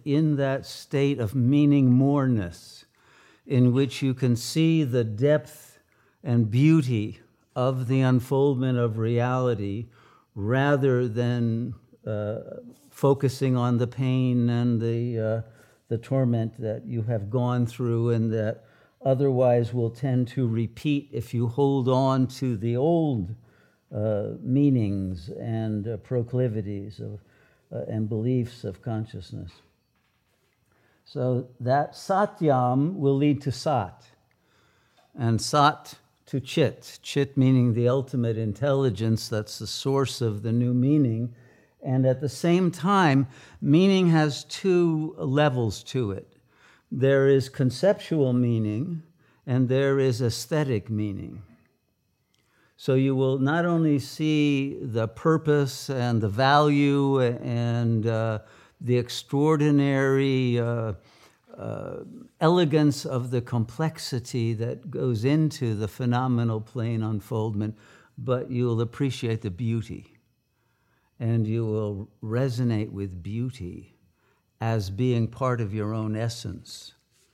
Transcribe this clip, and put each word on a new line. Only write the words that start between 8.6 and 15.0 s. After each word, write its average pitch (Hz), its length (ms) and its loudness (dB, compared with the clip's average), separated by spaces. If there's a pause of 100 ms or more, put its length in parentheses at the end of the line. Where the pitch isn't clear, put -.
of 117 180 0
reality 117 920 -2 (480)
rather 131 720 2
than, 120 680 -2 (320)
uh, 107 320 -4 (520)
focusing 135 640 0
on 123 220 2
the 120 100 2
pain 127 640 0
and 120 320 0
the, 117 380 -2